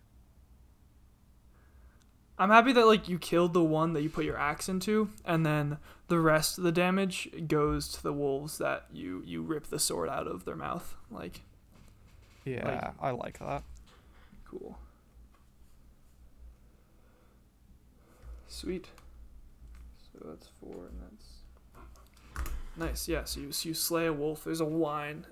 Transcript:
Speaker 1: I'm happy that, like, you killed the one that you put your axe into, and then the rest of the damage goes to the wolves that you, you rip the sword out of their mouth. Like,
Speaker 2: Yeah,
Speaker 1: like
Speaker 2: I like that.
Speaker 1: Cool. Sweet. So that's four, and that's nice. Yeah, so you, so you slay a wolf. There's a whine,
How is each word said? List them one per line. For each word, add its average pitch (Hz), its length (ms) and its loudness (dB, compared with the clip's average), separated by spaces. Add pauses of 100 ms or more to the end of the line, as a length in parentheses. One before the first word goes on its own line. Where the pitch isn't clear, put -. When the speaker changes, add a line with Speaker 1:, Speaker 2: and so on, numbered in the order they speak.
(2500)
Speaker 1:
I'm 196 120 4
happy 233 220 10
that, 240 140 10
like, 214 220 8
you 175 100 0
killed 170 360 4
the 180 100 6
one 160 300 4
that 147 80 0
you 156 80 0
put 160 140 -2
your 143 120 -2
axe 147 320 -2
into, 208 420 2 (140)
and 165 220 2
then 147 320 0 (300)
the 175 120 4
rest 156 380 4
of 180 60 -2
the 170 80 4
damage 185 560 2 (200)
goes 151 400 2
to - 140 -10
the 156 100 -2
wolves 143 460 -2
that - 340 -2
you, - 320 -8
you - 180 -6
rip 151 260 -6
the 147 100 -4
sword 160 300 0
out - 180 -4
of - 180 -8
their - 120 -8
mouth. - 400 -6 (140)
Like, - 320 -12 (1040)
Speaker 2:
Yeah, - 220 -6
Speaker 1:
like - 340 -4
Speaker 2:
I 139 120 0
like - 260 -8
that. 143 240 -6 (840)
Speaker 1:
Cool. - 340 -14 (3750)
Sweet. - 400 -6 (1200)
So - 160 -18
that's - 200 -18 (120)
four, 87 280 -14
and - 140 -14
that's - 1500 -14 (280)
nice. 165 320 -4
Yeah, 156 160 -2
so - 160 -8
you, 139 120 -8
so - 160 -4
you 160 60 -2
slay 165 320 0
a 160 60 2
wolf. 151 320 -2
There's 160 160 -2
a 165 40 2
whine, 151 680 -2